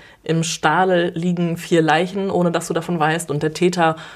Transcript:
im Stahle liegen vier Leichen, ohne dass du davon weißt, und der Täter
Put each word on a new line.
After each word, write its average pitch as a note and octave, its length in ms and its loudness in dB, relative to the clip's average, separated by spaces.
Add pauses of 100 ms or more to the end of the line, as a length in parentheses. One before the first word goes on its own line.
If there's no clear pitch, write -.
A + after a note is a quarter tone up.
(240)
im E3 180 0
Stahle F3 680 2
liegen E3+ 480 -2
vier E3 240 2
Leichen, F3+ 480 0
ohne F3 200 2
dass E3+ 180 -4
du - 60 -4
davon E3 240 -2
weißt, D#3 320 0
und C#3+ 120 -2
der D#3 100 -2
Täter F3 440 2 (200)